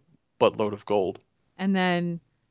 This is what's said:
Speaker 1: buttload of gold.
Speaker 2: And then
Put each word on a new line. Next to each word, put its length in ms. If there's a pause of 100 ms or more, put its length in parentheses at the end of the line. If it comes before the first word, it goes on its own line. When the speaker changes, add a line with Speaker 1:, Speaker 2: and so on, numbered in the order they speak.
(400)
Speaker 1:
buttload 320
of 140
gold. 320 (400)
Speaker 2:
And 160
then 460 (300)